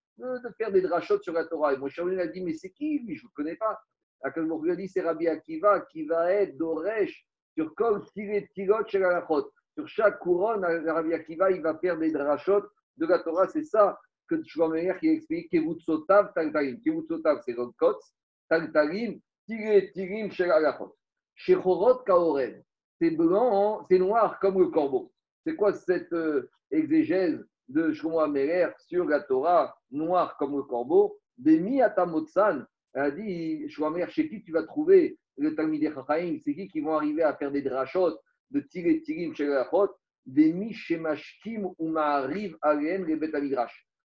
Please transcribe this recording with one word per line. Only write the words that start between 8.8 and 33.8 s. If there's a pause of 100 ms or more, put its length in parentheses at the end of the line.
Shel
Halachot. » (220)
Sur
chaque
couronne,
Rabbi
Akiva,
il
va
faire
des
drachot (320)
de
la
Torah.
C'est
ça (300)
que
Shlomo
Meir
qui
explique,
Kevut
Sotav,
Taltalim.
Kevut
Sotav,
c'est
Rod
Kotz. (360)
Taltalim, (260)
Tiret
Tirim
Shel
Halachot. (400)
Shechorot
Kaorev. (400)
C'est
blanc,
hein,
c'est
noir
comme
le
corbeau. (340)
C'est
quoi
cette,
euh, (200)
exégèse (220)
de
Shlomo
Ameler (100)
sur
la
Torah, (140)
noir
comme
le
corbeau ? (180)
Demi
Atamotsan, (280)
elle
a
dit,
Shlomo